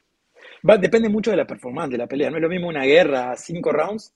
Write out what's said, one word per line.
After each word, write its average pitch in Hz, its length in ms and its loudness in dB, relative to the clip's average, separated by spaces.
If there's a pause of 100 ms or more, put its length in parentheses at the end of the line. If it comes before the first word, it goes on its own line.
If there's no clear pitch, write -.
(680)
Va, 214 80 8
depende 214 320 2
mucho 214 220 -2
de 196 60 0
la 139 100 0
performance 127 460 -10
de 120 60 -4
la 120 100 -6
pelea. 135 220 -4
No 156 80 -6
es 160 40 -4
lo 160 60 0
mismo 175 180 -6
una 151 180 -4
guerra 139 460 4
a 120 60 -6
cinco 165 340 -6
rounds, 175 460 -2